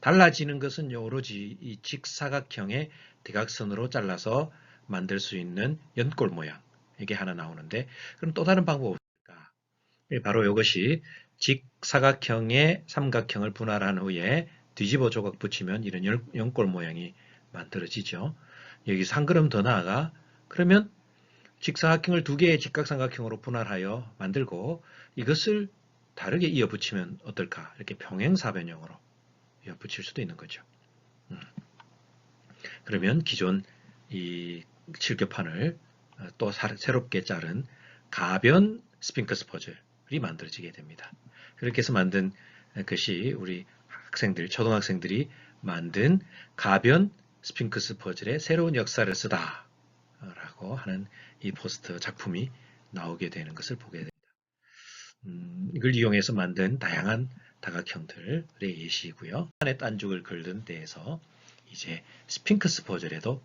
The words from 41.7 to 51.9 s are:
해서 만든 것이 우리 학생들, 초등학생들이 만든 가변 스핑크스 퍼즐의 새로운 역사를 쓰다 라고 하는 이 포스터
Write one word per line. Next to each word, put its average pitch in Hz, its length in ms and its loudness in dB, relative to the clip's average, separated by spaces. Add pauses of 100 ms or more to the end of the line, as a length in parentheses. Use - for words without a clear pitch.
해서 123 120 2
만든 95 400 4 (560)
것이 98 500 -2
우리 92 280 -8 (220)
학생들, 90 600 -2
초등학생들이 101 800 0 (300)
만든 95 600 2 (340)
가변 127 560 6 (300)
스핑크스 - 560 -4
퍼즐의 104 420 -4
새로운 165 360 2
역사를 104 380 2
쓰다 - 520 -4 (560)
라고 95 540 -12
하는 98 300 -6 (360)
이 98 100 -4
포스터 - 480 -8